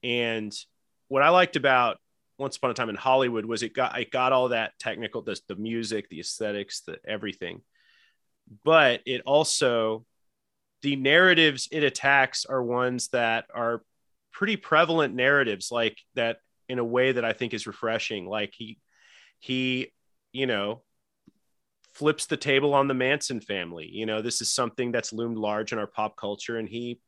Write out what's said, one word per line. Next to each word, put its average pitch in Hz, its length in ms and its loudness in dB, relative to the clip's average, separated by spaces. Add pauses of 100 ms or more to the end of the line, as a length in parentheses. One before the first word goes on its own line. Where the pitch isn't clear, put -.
And 117 500 -2 (540)
what 135 140 2
I 147 80 8
liked 180 260 6
about 127 440 4 (400)
Once 135 180 -6
Upon 123 140 -2
a - 20 -4
Time 117 160 -2
in 104 60 -6
Hollywood 123 500 2
was 113 180 -4
it 110 100 -8
got, 127 260 -2
it 117 120 -6
got 127 220 2
all 127 160 4
that 113 300 -2
technical, 110 420 -6
the, 101 260 -8
the 98 80 -10
music, 110 540 -6
the 78 100 -12
aesthetics, 101 600 -6
the - 160 -12 (100)
everything, 92 540 -8 (1040)
but 151 400 6
it 127 200 -4
also, 120 800 2 (760)
the 143 140 0
narratives 156 760 4
it 151 120 0
attacks 139 640 2
are 131 180 -2
ones 123 460 -2
that 117 440 0
are 117 300 -2 (480)
pretty 202 240 -2
prevalent 160 580 4
narratives, 127 580 2
like 117 260 -2 (180)
that 117 220 -2 (320)
in 127 100 -4
a 120 60 0
way 127 260 2
that 120 140 0
I 113 80 -2
think 117 200 -6
is 110 140 -8
refreshing. 110 580 -6
Like 101 300 -6
he, 113 240 -16 (600)
he, 127 520 -4 (400)
you 131 160 -4
know, 107 360 -4 (1080)
flips 151 340 0
the 151 100 -4
table 143 360 2
on 139 140 4
the 139 60 0
Manson 127 480 -2
family. 85 500 -8
You 107 140 -8
know, 110 160 -4
this 113 180 -6
is 110 100 -4
something 123 440 -4
that's 117 180 -4
loomed 117 260 -6
large 107 360 -4
in 113 60 -6
our 104 80 -6
pop 107 280 -6
culture, 104 420 -8
and 107 120 -8
he 120 380 -10